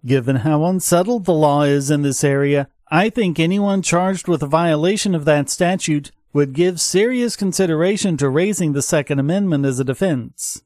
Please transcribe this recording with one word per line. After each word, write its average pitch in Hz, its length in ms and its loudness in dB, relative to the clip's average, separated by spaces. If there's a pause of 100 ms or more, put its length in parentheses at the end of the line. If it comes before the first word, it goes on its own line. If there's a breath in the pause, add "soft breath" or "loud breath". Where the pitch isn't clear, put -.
"Given 131 320 0
how 151 260 0
unsettled 185 600 0
the 185 80 2
law 147 300 2
is 143 260 0
in 147 140 2
this 139 200 -2
area, 143 460 0 (220)
I 185 180 2
think 190 300 -2
anyone 196 420 0
charged 180 460 -2
with 165 160 0
a 147 40 -6
violation 170 680 0
of 147 100 -4
that 147 240 2
statute 170 640 -2 (200)
would 143 220 0
give 175 260 0
serious 240 560 0
consideration 185 840 0
to 135 120 0
raising 170 440 0
the 139 100 -2
Second 147 340 0
Amendment 156 480 0
as 131 140 -2
a 135 40 0
defense." 131 840 -4